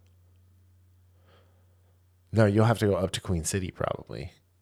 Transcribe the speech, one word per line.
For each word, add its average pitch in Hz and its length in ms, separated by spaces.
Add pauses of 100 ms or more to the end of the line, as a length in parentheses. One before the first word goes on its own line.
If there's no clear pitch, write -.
(2250)
no, 110 120
you'll 104 220
have 117 140
to 110 60
go 98 100
up 87 160
to - 80
Queen 85 240
City 92 260
probably, - 600 (300)